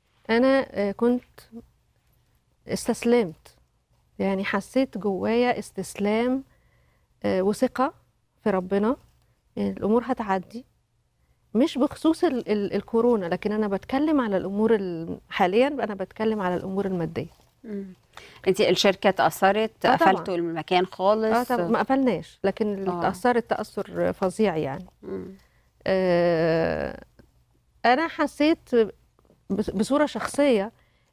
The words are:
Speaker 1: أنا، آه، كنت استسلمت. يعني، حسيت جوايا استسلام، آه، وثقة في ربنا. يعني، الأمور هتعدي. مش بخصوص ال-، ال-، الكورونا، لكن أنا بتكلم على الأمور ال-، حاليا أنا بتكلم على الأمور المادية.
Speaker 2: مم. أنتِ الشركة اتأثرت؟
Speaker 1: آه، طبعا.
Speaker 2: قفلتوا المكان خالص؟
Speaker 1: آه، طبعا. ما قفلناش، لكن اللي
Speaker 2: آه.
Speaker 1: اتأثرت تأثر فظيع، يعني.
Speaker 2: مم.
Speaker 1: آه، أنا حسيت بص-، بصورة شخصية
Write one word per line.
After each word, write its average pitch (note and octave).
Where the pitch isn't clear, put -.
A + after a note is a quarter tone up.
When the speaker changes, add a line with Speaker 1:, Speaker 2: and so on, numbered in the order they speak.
Speaker 1:
أنا، C4
آه، G3+
كنت A#3+
استسلمت. -
يعني، G3
حسيت B3+
جوايا G#3+
استسلام، G#3+
آه، G3
وثقة B3+
في A3
ربنا. G3
يعني، G3+
الأمور G#3
هتعدي. A3
مش C4
بخصوص D4+
ال-، C4+
ال-، G3+
الكورونا، A3+
لكن F3+
أنا G#3+
بتكلم D4
على G#3
الأمور G3+
ال-، F3
حاليا G3+
أنا A#3
بتكلم G#3+
على F3+
الأمور F#3+
المادية. F3
Speaker 2:
مم. G3
أنتِ F#3+
الشركة G3
اتأثرت؟ G3
Speaker 1:
آه، G3
طبعا. G3
Speaker 2:
قفلتوا F#3
المكان E3+
خالص؟ A3
Speaker 1:
آه، B3
طبعا. F3
ما A3
قفلناش، B3
لكن G#3
اللي G3
Speaker 2:
آه. F3
Speaker 1:
اتأثرت A3+
تأثر F3+
فظيع، F#3
يعني. D#3
Speaker 2:
مم. F#3+
Speaker 1:
آه، E3+
أنا C4
حسيت D#4
بص-، G3
بصورة C4
شخصية A#3